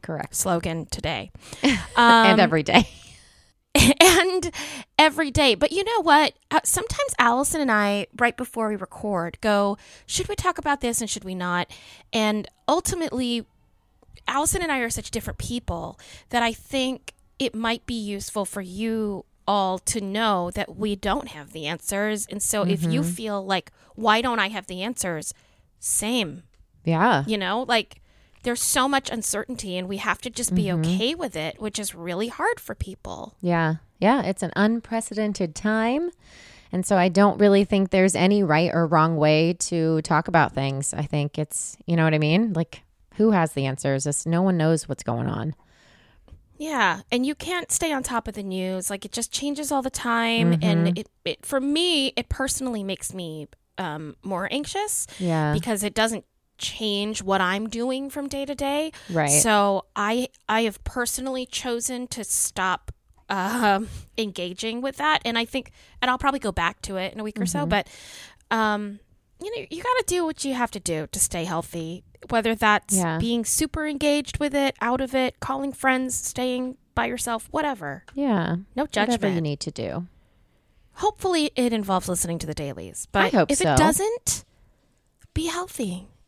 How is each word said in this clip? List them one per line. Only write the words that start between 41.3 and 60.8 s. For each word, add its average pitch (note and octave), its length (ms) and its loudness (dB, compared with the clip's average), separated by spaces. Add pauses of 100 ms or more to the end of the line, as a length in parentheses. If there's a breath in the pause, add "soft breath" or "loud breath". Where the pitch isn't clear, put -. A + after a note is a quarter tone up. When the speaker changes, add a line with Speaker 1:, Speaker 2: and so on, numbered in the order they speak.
Speaker 1:
it's, - 380 -6 (100)
you E3+ 100 2
know D#3+ 80 4
what D#3 100 4
I D#3 40 4
mean? F3+ 360 2
Like, - 280 -4 (340)
who A3 160 6
has E3+ 200 4
the C3+ 140 -2
answers? C3+ 400 -2
It's, C#3+ 180 -2
no E3+ 160 2
one F#3 160 4
knows D#3+ 320 2
what's C#3 140 -8
going A#2 260 -2
on. A2 260 -4 (1040 soft breath)
Speaker 2:
Yeah. A#3 420 0 (100)
And B3 160 0
you D4 80 -2
can't F4 380 -6
stay E4 200 0
on C4+ 100 -2
top A#3 260 -4
of G3+ 60 -10
the G#3 80 -10
news. F#3 480 -4
Like, G3 140 -8
it G3+ 80 -14
just A#3 200 -6
changes C#4+ 400 -4
all C#4 100 0
the C4 80 -4
time. A3+ 640 2
Speaker 1:
Mm-hmm. D#3+ 120 0
Speaker 2:
And E3+ 340 2
it, - 100 -12 (160)
it, - 220 -6
for C4+ 140 0
me, D4 560 2
it A#3+ 120 -6
personally B3+ 560 -4
makes F#3+ 280 -6
me, D#3+ 360 -10 (280)
um, D#3 460 -8
more F#3+ 300 -4
anxious F#4+ 540 -4 (120 loud breath)
Speaker 1:
Yeah. D#3+ 340 2
Speaker 2:
because G3 300 -2
it G#3 120 -4
doesn't A3+ 300 0 (320)
change G#3 640 -4
what F#3+ 200 0
I'm F#3+ 280 0
doing B3+ 400 -4
from C#4+ 200 -8
day C#4 160 -6
to C#4 100 -6
day. C#4+ 380 -2 (180 loud breath)
Speaker 1:
Right. D#3+ 180 2
Speaker 2:
So G3+ 580 2 (100)
I, A3+ 320 -2 (200)
I A3 140 2
have G#3+ 220 -4